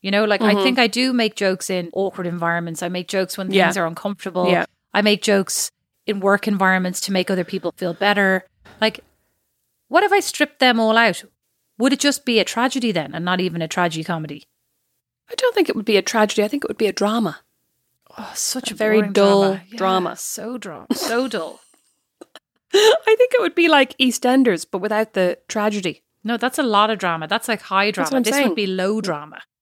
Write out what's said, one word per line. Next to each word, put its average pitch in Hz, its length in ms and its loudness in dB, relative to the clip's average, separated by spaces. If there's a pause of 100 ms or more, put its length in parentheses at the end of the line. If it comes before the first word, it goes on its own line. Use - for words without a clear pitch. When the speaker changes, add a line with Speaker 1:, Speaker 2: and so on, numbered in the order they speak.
Speaker 1:
You 190 100 -6
know, 208 140 2
like, 208 160 0
I 214 120 4
Speaker 2:
Mm-hmm. 196 100 2
Speaker 1:
think 247 160 2
I 233 80 4
do 254 260 0
make 226 220 0
jokes 190 340 -2
in 180 240 -4
awkward 190 340 -4
environments. 170 560 -4
I 180 60 -4
make 180 180 -6
jokes 190 300 -4
when 190 140 -6
Speaker 2:
Yeah. 190 160 4
Speaker 1:
things 170 100 -2
are 170 100 0
uncomfortable. 180 600 -4
Speaker 2:
Yeah. 175 160 2 (280)
Speaker 1:
I 202 80 2
make 208 200 2
jokes - 500 0 (340)
in 202 140 -4
work 196 260 2
environments 185 560 0
to 196 120 -4
make 185 180 0
other 185 140 -2
people 180 320 -6
feel 175 160 -4
better. 196 520 2 (360)
Like, 220 180 0 (880)
what 339 160 4
if 392 80 2
I 403 80 4
stripped - 400 -4
them 247 200 4
all 220 180 2
out? 226 260 2 (540)
Would 254 160 2
it 269 80 0
just - 240 0
be 226 140 2
a 190 40 4
tragedy 240 480 -2
then 165 240 -4
and 165 80 -6
not 180 160 -2
even 170 220 -4
a 160 80 -4
tragicomedy? 160 720 -4 (880)
Speaker 2:
I 494 60 -12
don't 494 180 0
think 370 140 2
it - 60 -4
would 208 100 -6
be 208 120 2
a 190 40 2
tragedy. 214 420 0
I 208 60 -2
think 285 160 -4
it - 20 -6
would 214 100 -8
be 220 100 2
a 190 60 -2
drama. 208 460 -2 (800)
Speaker 1:
Oh, - 160 -16
such - 380 -6
Speaker 2:
A - 20 -12
Speaker 1:
a 202 40 -12
Speaker 2:
very 214 220 2
Speaker 1:
boring 202 140 0
Speaker 2:
dull 202 280 6
Speaker 1:
drama. 190 200 0 (100)
Yeah, 233 60 -16
Speaker 2:
drama. 185 380 0
Speaker 1:
so 226 420 -10
dra-, 185 360 -14
so 262 340 -2
dull. 190 320 -10 (640)
Speaker 2:
<laughs> - 520 -12
I 440 440 6
think 494 160 4
it 494 80 2
would 349 140 -2
be 339 120 4
like 277 300 4
EastEnders, 247 720 2
but 202 80 -6
without 214 360 -2
the 185 240 0 (120)
tragedy. 208 520 -2 (220)
Speaker 1:
No, 226 140 -4
that's 240 200 -4
a 302 60 0
lot 214 260 2
of 220 80 -4
drama. 165 300 -4
That's, 220 220 -4
like, 208 140 -4
high 196 240 0
Speaker 2:
That's 214 80 -2
Speaker 1:
drama. 170 160 -2
Speaker 2:
what 262 60 0
I'm 247 60 2
Speaker 1:
This 220 120 0
Speaker 2:
saying. 277 140 2
Speaker 1:
would 170 60 -2
be 202 120 -2
low 190 340 -2
drama. 156 400 -8 (200)